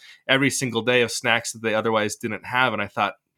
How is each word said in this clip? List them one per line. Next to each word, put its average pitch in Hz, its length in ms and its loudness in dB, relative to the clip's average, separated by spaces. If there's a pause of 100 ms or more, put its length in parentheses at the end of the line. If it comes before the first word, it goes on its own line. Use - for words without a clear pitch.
(280)
every 135 220 4
single 117 320 -2
day 123 220 4
of 113 80 -2
snacks 117 400 0
that 110 100 -14
they 110 140 0
otherwise 107 400 0
didn't 107 320 -8
have. 123 260 0
And 104 80 -4
I 101 60 -4
thought, 101 260 -2 (240)